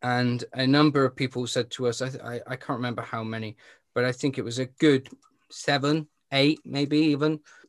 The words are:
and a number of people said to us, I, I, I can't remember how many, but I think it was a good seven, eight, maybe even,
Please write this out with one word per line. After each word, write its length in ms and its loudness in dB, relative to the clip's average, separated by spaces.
and 420 0
a 120 -2
number 400 4
of 100 -2
people 300 -4
said 260 -4
to 160 -4
us, 140 -2
I, 60 -4
I, 240 -10
I 80 -8
can't 220 -6
remember 260 -4
how 200 -8
many, 320 -8
but 120 0
I 60 0
think 280 -4
it 40 -4
was 140 -8
a 80 -2
good 440 2
seven, 560 -2
eight, 340 4
maybe 320 -2
even, 420 2